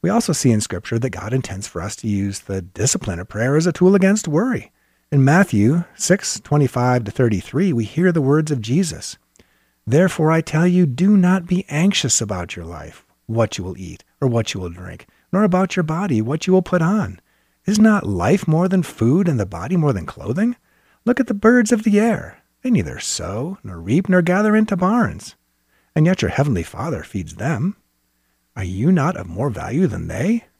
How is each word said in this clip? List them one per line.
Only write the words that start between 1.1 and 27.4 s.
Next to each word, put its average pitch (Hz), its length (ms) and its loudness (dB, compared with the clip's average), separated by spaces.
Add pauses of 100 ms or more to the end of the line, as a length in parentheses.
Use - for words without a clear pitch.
God 98 220 -8
intends 107 340 -6
for - 140 -10
us 98 160 -8
to 117 120 -6
use 98 320 -2
the 95 220 -6
discipline 95 560 -4
of 90 100 -10
prayer 123 280 0
as 160 100 2
a 170 60 0
tool 185 220 4
against 190 340 2
worry. 208 420 -2 (400)
In 135 140 4
Matthew 151 600 4 (100)
six - 460 -2
twenty-five 123 640 2
to 104 60 -8
thirty-three, 127 640 0
we 117 120 0
hear 175 280 0
the 165 80 2
words 151 300 2
of 135 100 -2
Jesus, 110 560 -2 (680)
"Therefore 160 440 2
I 165 100 2
tell 160 260 0
you, 180 180 4
do 170 320 2
not 180 300 4
be 180 220 -2
anxious 156 520 0
about 95 340 -6
your 85 120 -12
life, 80 400 -16 (200)
what 113 300 0
you 92 80 -6
will 90 140 -10
eat 85 260 -14 (160)
or 139 80 0
what 117 240 0
you 98 80 -6
will 90 100 -6
drink, 87 360 -16 (260)
nor 190 100 2
about 185 320 2
your 180 100 0
body, 156 360 -2
what 131 260 -4
you 185 60 2
will 185 100 4
put 175 200 0
on. 160 380 -2 (440)
Is 208 140 0
not 214 280 4
life 101 400 0
more 165 220 2
than 185 140 0
food 151 440 0
and 139 140 0
the 95 60 0
body 98 300 -6
more 147 180 2
than 85 100 -6
clothing? 202 520 -4 (500)
Look 240 120 0
at 254 100 0
the 226 60 -2
birds 226 380 4
of 220 100 0
the 202 160 2
air. 214 440 -2 (180)
They 254 100 -4
neither 95 280 0
sow 113 640 -6
nor 90 180 -12
reap 120 260 0
nor 185 140 4
gather 196 340 2
into 214 220 2
barns, 180 580 -2 (600)
and 156 100 4
yet 180 160 2
your 104 100 0
heavenly 131 320 0
Father 127 400 -8
feeds 82 340 -10
them. 139 400 -4 (800)